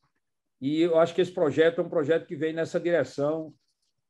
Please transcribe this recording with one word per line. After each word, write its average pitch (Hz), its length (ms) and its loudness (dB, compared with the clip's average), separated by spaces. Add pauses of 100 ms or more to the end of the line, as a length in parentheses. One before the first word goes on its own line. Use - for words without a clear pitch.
(600)
E 151 200 -2
eu 165 180 4
acho 170 160 4
que 185 60 0
esse 180 120 0
projeto 165 480 2
é 170 40 0
um 170 40 -8
projeto 160 380 0
que 175 100 -12
vem 156 160 -4
nessa 165 280 -4
direção 156 720 -2 (560)